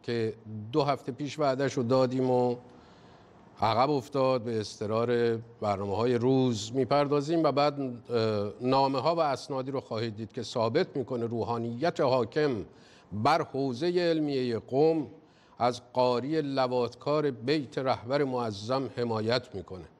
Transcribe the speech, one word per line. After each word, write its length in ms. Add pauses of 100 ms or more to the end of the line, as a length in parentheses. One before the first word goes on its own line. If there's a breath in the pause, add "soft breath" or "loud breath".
که 300 (380)
دو 120
هفته 280
پیش 280
وعده‌شو 420
دادیم 500
و 240 (1040 loud breath)
عقب 280
افتاد، 520
به 180
اضطرار 800 (240)
برنامه‌های 540
روز 600
می‌پردازیم 680
و 80
بعد، 280
اه، 800
نامه‌ها 540
و 40
اسنادی 520
رو 80
خواهید 360
دید 160
که 120
ثابت 540
می‌کنه 280
روحانیت 760
حاکم 680 (460 loud breath)
بر 300
حوزهٔ 680
علمیهٔ 500
قم 480 (520 soft breath)
از 220 (120)
قاری 480
لواطکار 880
بیت 460
رهبر 460
معظم 720
حمایت 580
می‌کنه. 300 (140)